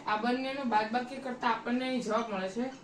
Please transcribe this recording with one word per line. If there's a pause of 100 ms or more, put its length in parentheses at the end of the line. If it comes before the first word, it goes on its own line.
આ
બંનેનો
બાદબાકી
કરતા
આપણને
અહીં
જવાબ
મળે
છે (180)